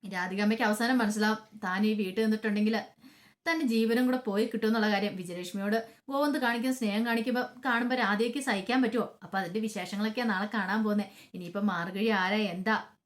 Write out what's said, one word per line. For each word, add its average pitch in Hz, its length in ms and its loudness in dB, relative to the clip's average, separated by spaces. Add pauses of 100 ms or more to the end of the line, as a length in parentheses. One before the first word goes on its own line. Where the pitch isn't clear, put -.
രാധികാമ്മയ്ക്ക് 196 600 0
അവസാനം 233 340 2
മനസ്സിലാവും 214 640 0
താൻ 196 220 0
ഈ 220 80 2
വീട്ടിൽ 208 300 -2
നിന്നിട്ടുണ്ടെങ്കിൽ 214 520 0 (760)
തന്റെ 320 140 0
ജീവനും 226 400 4
കൂടെ 254 120 2
പോയി 214 280 0
കിട്ടുമെന്നുള്ള 220 440 0
കാര്യം 202 260 0
വിജയലക്ഷ്മിയോട് 185 720 -4 (220)
ഗോവിന്ദ് 277 300 2
കാണിക്കുന്ന 240 360 0
സ്നേഹം 220 300 0
കാണിക്കുമ്പോ, 233 360 0 (240)
കാണുമ്പോ 240 300 0
രാധയ്ക്ക് 226 440 0
സഹിക്കാൻ 233 420 0
പറ്റുമോ? 233 420 0
അപ്പൊ 190 160 -4
അതിന്റെ 185 200 -4
വിശേഷങ്ങളൊക്കെയാ 214 640 -4
നാളെ 208 280 0
കാണാൻ 208 300 0
പോകുന്നേ. 208 280 0 (220)
ഇനിയിപ്പോ 180 260 -8
മാർഗഴി 190 480 0
ആരാ 196 300 2
എന്താ 190 460 0 (220)